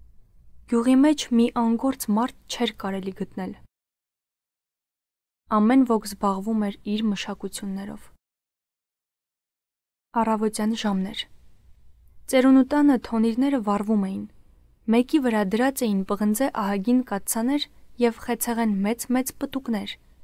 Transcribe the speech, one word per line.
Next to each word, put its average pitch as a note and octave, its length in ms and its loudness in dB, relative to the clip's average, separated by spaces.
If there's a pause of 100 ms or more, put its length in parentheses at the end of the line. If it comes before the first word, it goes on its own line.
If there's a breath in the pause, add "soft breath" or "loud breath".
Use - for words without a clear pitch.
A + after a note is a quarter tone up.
(640)
Գյուղի A#3+ 320 2
մեջ D4+ 320 4
մի A#3 240 4
անգործ A#3 560 -2
մարդ A3 380 -2
չէր A#3 280 -4
կարելի F#3+ 380 -8
գտնել։ F#3+ 400 -10 (2000)
Ամեն A3 340 4
ոք A3 200 0
զբաղվում G3+ 600 -2
էր G3+ 180 -4
իր G#3+ 220 -4
մշակություններով։ G3+ 1040 -8 (2000)
Առավոտյան A3 640 0
ժամն G3 320 -2
էր։ - 140 -10 (1040)
Ծերունու C4 360 6
տանը C#4+ 340 4
թոնիրները A#3 640 0
վառվում G3+ 440 0
էին։ G3 220 -8 (640)
Մեկի B3 320 2
վրա A3+ 240 0
դրած A#3+ 380 0
էին G3+ 220 0
պղնձե G#3+ 480 0
ահագին G#3 480 0
կաթսաներ B3 640 -2 (300)
և A#3 260 0
խեցեղեն A#3 560 -2
մեծ-մեծ A#3+ 560 -2
պտուկներ։ A#3+ 640 -6 (280)